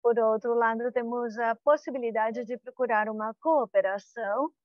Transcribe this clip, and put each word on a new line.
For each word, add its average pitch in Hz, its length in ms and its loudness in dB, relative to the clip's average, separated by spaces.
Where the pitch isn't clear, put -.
Por 233 160 4
outro 220 360 2
lado, 233 380 0
temos 240 460 -4
a 226 180 0
possibilidade 240 880 0
de 233 140 -8
procurar 226 500 -2
uma 220 320 -6
cooperação 220 1080 0